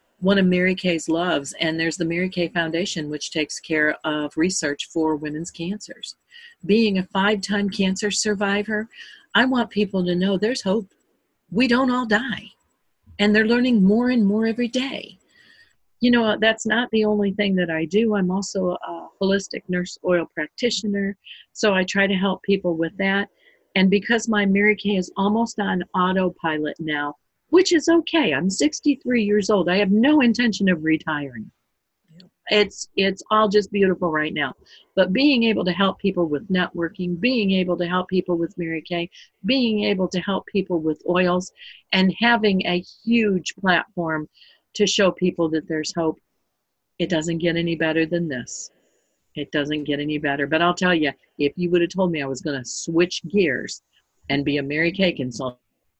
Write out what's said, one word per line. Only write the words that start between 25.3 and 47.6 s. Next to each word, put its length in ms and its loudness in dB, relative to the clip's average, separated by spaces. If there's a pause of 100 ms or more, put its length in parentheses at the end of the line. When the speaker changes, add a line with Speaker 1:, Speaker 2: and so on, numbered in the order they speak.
Speaker 1:
on 240 -2 (120)
autopilot 840 0
now, 380 -4 (340)
which 220 4
is 160 2
okay. 440 2
I'm 160 0
sixty-three 760 0
years 260 2
old. 180 2
I 100 2
have 120 2
no 300 6
intention 480 2
of 160 2
retiring. 680 -2 (640)
Speaker 2:
Yep. 140 -20 (180)
Speaker 1:
It's, 480 -2
it's 340 -2
all 180 4
just 240 2
beautiful 400 0
right 200 -2
now. 220 -4 (400)
But 180 2
being 300 4
able 220 0
to 80 0
help 260 0
people 300 0
with 200 -4
networking, 720 -4
being 300 0
able 280 0
to 100 -2
help 200 -2
people 300 0
with 180 -4
Mary 260 -6
Kay, 280 -6 (340)
being 380 0
able 260 0
to 120 -2
help 260 -4
people 320 -2
with 300 -4
oils, 420 0 (420)
and 280 2
having 460 2
a 180 -2 (200)
huge 560 0
platform 680 -2 (460)
to 120 2
show 240 2
people 380 0
that 180 -4
there's 260 -6
hope, 280 -2 (800)
it 100 0
doesn't 280 -2
get 180 0
any 180 -2